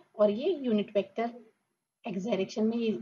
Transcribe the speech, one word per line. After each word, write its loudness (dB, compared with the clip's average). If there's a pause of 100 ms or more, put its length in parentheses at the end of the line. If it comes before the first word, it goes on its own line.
(160)
और 6
ये 0
unit 0
vector -2 (760)
X -6
direction 0
में, 0
ये 0